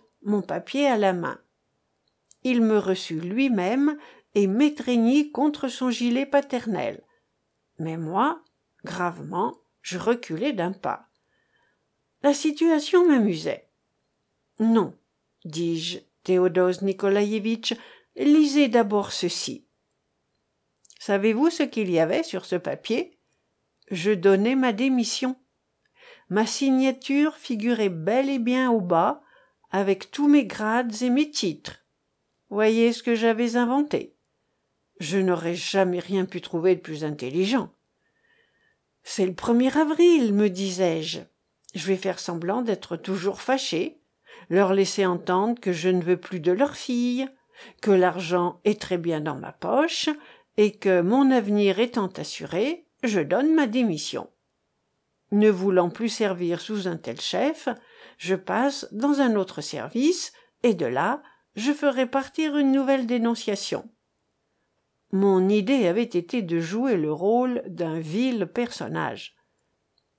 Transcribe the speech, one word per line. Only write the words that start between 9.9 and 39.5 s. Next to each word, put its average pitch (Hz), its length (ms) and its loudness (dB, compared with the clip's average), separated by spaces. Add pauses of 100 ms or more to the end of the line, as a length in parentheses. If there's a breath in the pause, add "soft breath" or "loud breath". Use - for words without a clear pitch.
reculai 226 540 -2
d'un 180 180 -4
pas. - 360 -8 (1160)
La 285 100 4
situation 320 720 2
m'amusait. « 196 640 0 (920)
Non, 220 360 2 (500)
dis-je, 170 540 -4 (240)
Théodose 180 580 2
Nikolaïevitch, 208 920 -2 (400 loud breath)
lisez 285 540 4
d'abord 208 420 2
ceci. » - 540 -6 (1300)
Savez-vous 220 500 2
ce 320 140 -2
qu'il 214 280 -4
y 170 80 4
avait 185 240 2
sur 190 220 -10
ce 180 100 -4
papier ? 196 640 -6 (720)
Je 190 220 -2
donnais 196 440 2
ma 254 160 2
démission. 254 640 -2 (920 soft breath)
Ma 214 160 0
signature 269 880 0
figurait 220 540 -2
bel 202 400 0
et 269 100 -2
bien 247 320 2
au 220 100 2
bas, 180 400 2 (480 soft breath)
avec 196 420 0
tous 294 160 0
mes 294 180 8
grades 220 560 -2
et 247 80 0
mes 294 200 2
titres. - 560 -6 (640)
Voyez 220 440 4
ce - 80 -14
que 233 140 0
j'avais 226 400 0
inventé. 240 600 0 (840)
Je 170 180 -4
n'aurais 175 380 0
jamais 180 440 0
rien 185 260 -2
pu 180 160 -8
trouver 175 340 0
de 180 60 -6
plus 156 220 -10
intelligent. « 160 720 -2 (1300)
C'est - 220 -4
le 185 80 -2
premier 247 420 0